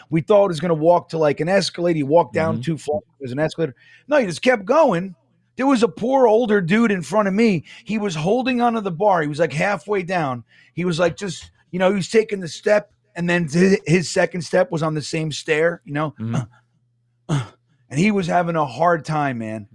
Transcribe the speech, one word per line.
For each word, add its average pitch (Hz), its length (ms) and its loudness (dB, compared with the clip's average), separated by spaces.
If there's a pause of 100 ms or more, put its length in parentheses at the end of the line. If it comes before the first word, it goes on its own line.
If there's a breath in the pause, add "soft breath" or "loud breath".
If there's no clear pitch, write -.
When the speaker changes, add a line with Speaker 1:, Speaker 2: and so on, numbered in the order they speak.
Speaker 1:
we 160 120 0
thought 202 240 4
it - 20 0
was 160 140 -4
gonna 175 140 0
walk 170 340 2
to, 165 80 -8
like, 151 240 0
an 160 80 -2
escalator. 175 480 0
You 143 80 -2
walk 147 260 2
down 160 240 -2
Speaker 2:
Mm-hmm. 117 60 -6
Speaker 1:
two 156 160 -4
flights, - 280 -6 (140)
there's 127 140 -10
an 135 60 -6
escalator. 156 360 -4 (320 soft breath)
No, 285 100 0
you 240 100 2
just 160 140 -8
kept 247 220 2
going. 190 500 2 (440)
There 262 100 0
was 247 160 4
a 233 60 2
poor 254 360 2
older 214 360 4
dude 214 300 2
in 190 100 -2
front 202 260 0
of 185 60 -2
me. 208 320 2 (180 loud breath)
He 214 140 -6
was 208 180 -4
holding 233 460 0
onto 233 180 0
the 190 120 -6
bar. 180 300 0
He 147 60 -2
was, 147 120 -6
like, 165 120 0
halfway 190 520 -2
down. 156 420 -4 (280 soft breath)
He 175 120 -4
was, 165 140 -2
like, 175 180 0
just, - 340 -10 (200)
you 180 80 -6
know, 185 100 4
he 196 80 2
was 175 120 -4
taking 208 300 -2
the 175 80 -10
step, 208 460 -2 (200)
and 175 160 -4
then 175 200 0
th-, 185 360 2
his 160 240 2
second 175 340 -2
step 180 280 0
was 160 120 -2
on 156 100 -2
the 151 80 -4
same 160 320 -6
stair, 165 500 -2
you - 80 -14
know? 147 260 -4
Speaker 2:
Mm-hmm. - 1160 -8
Speaker 1:
<clears throat> 123 140 -4 (420)
And 135 80 -4
he 208 120 4
was 196 160 -2
having 175 280 0
a 156 120 0
hard 170 360 0
time, 143 360 -2
man. 110 240 -8 (120)